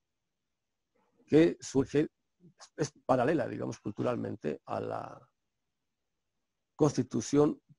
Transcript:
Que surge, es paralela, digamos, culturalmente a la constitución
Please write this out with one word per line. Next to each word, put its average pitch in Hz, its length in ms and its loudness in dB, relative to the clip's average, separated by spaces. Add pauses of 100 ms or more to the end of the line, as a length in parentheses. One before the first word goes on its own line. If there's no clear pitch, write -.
(1300)
Que 165 340 6
surge, 139 480 0 (680)
es 156 160 -4 (120)
paralela, 131 440 2
digamos, 117 320 -8
culturalmente 120 840 -6
a 107 140 -6
la 110 480 -10 (1500)
constitución 143 840 2 (180)